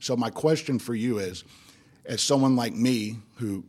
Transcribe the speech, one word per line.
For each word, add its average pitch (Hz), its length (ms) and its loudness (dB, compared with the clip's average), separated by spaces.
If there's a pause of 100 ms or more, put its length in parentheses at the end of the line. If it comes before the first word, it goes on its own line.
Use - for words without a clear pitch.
So 127 160 -2
my 113 140 0
question 151 500 0
for 120 140 -6
you 113 240 0
is, 92 260 -6 (600)
as 117 160 -4
someone 135 360 4
like 117 180 0
me 113 440 0 (180)
who, 101 320 -6